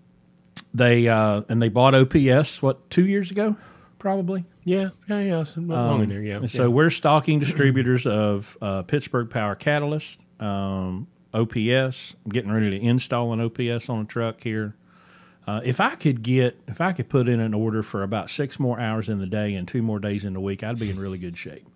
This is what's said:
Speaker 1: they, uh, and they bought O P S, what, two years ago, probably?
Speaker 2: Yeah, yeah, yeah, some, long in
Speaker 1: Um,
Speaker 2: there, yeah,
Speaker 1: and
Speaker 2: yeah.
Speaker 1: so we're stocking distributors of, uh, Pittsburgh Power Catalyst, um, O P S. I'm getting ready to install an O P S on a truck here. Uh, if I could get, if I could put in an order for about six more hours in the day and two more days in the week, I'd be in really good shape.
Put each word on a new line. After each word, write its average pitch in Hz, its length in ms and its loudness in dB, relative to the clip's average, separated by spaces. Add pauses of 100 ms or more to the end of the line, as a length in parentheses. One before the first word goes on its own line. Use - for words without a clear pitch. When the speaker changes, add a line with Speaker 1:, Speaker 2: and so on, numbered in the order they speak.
(720)
Speaker 1:
they, 120 340 6
uh, 107 420 4
and 117 120 2
they 117 80 4
bought 127 260 6
O 131 100 8
P 135 240 4
S, 139 320 2
what, 135 280 -2
two 180 180 4
years 196 240 -2
ago, 208 240 0 (420)
probably? 190 480 -4 (180)
Speaker 2:
Yeah, 190 260 0 (180)
yeah, 208 120 -2
yeah, 175 260 0
some, 170 220 -8
long 120 280 2
in 110 80 4
Speaker 1:
Um, 98 60 0
Speaker 2:
there, 98 120 -6
yeah, 104 140 -6
Speaker 1:
and 110 80 -6
Speaker 2:
yeah. 123 140 -6
Speaker 1:
so 123 120 4
we're 151 220 6
stocking 151 480 2
distributors 131 640 2
of, 104 560 0
uh, 98 220 -4
Pittsburgh 127 460 -4
Power 104 260 -2
Catalyst, 147 640 -4 (200)
um, 98 680 -4 (260)
O 113 120 2
P 113 280 -2
S. 131 420 -2 (100)
I'm 104 60 -8
getting 107 200 -4
ready 107 200 2
to 101 140 -6
install 120 480 0
an 113 60 -2
O 117 100 -2
P 117 220 -4
S 120 160 -6
on 113 140 -6
a 104 40 -6
truck 113 380 -6
here. 107 320 -6 (720)
Uh, 107 160 -4
if 123 160 -2
I 247 160 0
could 123 260 0
get, 123 460 0
if 127 140 -8
I 185 100 0
could - 160 -6
put 123 200 2
in 120 120 2
an 110 140 0
order 110 280 0
for 101 220 -6
about 98 260 -4
six - 300 -6
more 120 200 0
hours 110 300 -2
in 104 100 -2
the 95 60 -4
day 104 300 -2
and 90 120 -6
two 123 140 -4
more 107 180 -2
days 101 260 -4
in 98 80 -6
the 95 80 -6
week, 98 220 -6
I'd 117 140 -6
be 110 140 -4
in 95 80 -6
really 95 180 -8
good 87 200 -10
shape. 76 380 -16